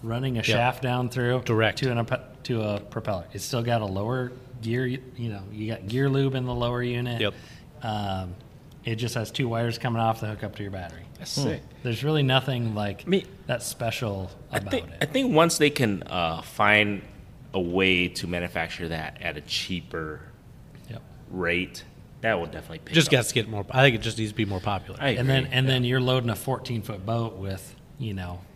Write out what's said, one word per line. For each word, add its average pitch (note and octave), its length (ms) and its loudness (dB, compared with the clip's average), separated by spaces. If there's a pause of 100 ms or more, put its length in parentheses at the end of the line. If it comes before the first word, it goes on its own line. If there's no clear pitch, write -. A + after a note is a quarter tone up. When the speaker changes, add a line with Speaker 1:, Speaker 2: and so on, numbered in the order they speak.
Speaker 1:
running B2 320 -2
a - 20 2
Speaker 2:
Yep. A2+ 80 0
Speaker 1:
shaft A#2 380 4
down B2 260 0
through B2 360 2
Speaker 2:
Direct. A2 340 4
Speaker 1:
to C3 120 2
an, A#2 160 2 (380)
to A#2 180 0
a G#2 160 0
propeller. G2 540 -4
It's G2+ 120 -8
still A#2+ 200 0
got A#2 180 4
a - 20 -2
lower A2 460 -2 (320)
gear, A#2+ 240 0
you B2+ 140 -2 (180)
know, A2 220 -6 (120)
you G#2+ 200 -4
got F#2+ 160 -6
gear C3 200 2
lube C3+ 280 4
in B2+ 100 -2
the B2 80 -2
lower A#2+ 300 0
unit. A#2+ 360 -2
Speaker 2:
Yep. G2+ 140 2 (480)
Speaker 1:
Um, G2 520 -4 (500)
it A#2 100 0
just A2+ 220 -2
has A2 160 -4
two C3 160 0
wires A#2 280 0
coming A#2 240 0
off A2+ 200 2
the G#2+ 80 -4
hook G#2+ 160 -6
up G2 100 -6
to G#2 80 -10
your G2+ 80 -6
battery. F2+ 320 -10 (160)
Speaker 3:
That's - 160 -8
Speaker 2:
Hmm. - 80 0
Speaker 3:
sick. C#3 200 -2 (200)
Speaker 1:
There's A#2+ 220 -2
really D3+ 180 4
nothing, B2+ 540 2
like, G#2 280 -2
Speaker 3:
I - 40 -8
mean, F#3+ 180 4 (220)
Speaker 1:
that B2 160 -2
special G#2 680 -4 (220)
Speaker 3:
I - 60 0
Speaker 1:
about - 120 -4
Speaker 3:
think, - 160 -2
Speaker 1:
it. - 140 -14
Speaker 3:
I D3+ 60 2
think C4 280 2
once E3 240 6
they D3+ 120 8
can, A2 340 2
uh, E2 380 0
find G#2 600 4 (500)
a F#2+ 80 2
way F2+ 460 4
to E2+ 220 -4
manufacture F2 580 -4
that D#2 340 -6
at E2 160 -6
a D2+ 40 -10
cheaper D#2 800 -6 (680)
Speaker 1:
Yep. A2 140 -12 (300)
Speaker 3:
rate, F2+ 500 0 (400)
that A2+ 160 4
will E2+ 80 -2
definitely E2 380 -10
pick - 100 -10
Speaker 2:
Just D#3 140 6
Speaker 3:
up. C#3+ 60 6
Speaker 2:
has A#2+ 140 4
to - 60 -4
get A2 140 2
more, G#2+ 220 -4
I C3 120 6
think C#3 140 8
it G2+ 60 -2
just A2 160 -4
needs A2 120 -2
to G#2 60 -10
be A2+ 80 2
more G2 160 -2
popular. G2 420 -2
Speaker 3:
I C#3 80 2
Speaker 1:
And B2 180 2
then, C3 160 4
Speaker 3:
agree. - 140 -6
Speaker 1:
and C3 100 4
then B2+ 160 4
Speaker 3:
Yeah. B2 60 2
Speaker 1:
you're B2+ 100 4
loading B2+ 300 2
a G#2+ 40 2
fourteen-foot A2 680 -4
boat A2+ 320 -2
with, F#2+ 380 -8 (240)
you G#2+ 160 -4
know F2+ 240 -6 (180)